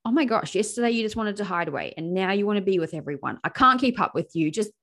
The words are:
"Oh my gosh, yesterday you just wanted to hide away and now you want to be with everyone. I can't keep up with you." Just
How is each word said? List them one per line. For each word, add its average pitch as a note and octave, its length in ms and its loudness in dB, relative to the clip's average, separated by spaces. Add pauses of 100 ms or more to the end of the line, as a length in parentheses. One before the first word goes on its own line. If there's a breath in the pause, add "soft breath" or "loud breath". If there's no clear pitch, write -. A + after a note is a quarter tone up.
"Oh A3+ 60 -2
my D4 140 4
gosh, A3 320 0
yesterday A#3 340 0
you A3+ 120 0
just G#3+ 120 -4
wanted G#3+ 220 -2
to G#3 80 -4
hide F3 240 -2
away C3+ 280 -6
and E3 160 -4
now F#3 200 0
you G3+ 140 2
want G#3 100 2
to G3 80 0
be F#3+ 160 2
with D#3+ 140 -2
everyone. D3 500 -6
I - 40 0
can't B3+ 320 4
keep B3 200 2
up - 140 0
with - 200 -4
you." D#3 160 2
Just G#3+ 220 -2 (100)